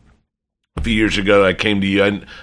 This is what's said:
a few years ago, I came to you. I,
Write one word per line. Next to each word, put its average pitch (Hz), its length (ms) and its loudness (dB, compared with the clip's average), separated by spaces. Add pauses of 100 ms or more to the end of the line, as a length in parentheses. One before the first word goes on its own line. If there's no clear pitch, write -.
(760)
a - 40 -8
few 120 120 -2
years 107 240 0
ago, 101 280 2
I 92 80 2
came 101 280 -2
to 98 60 -2
you. 98 160 2
I, 101 180 -2 (220)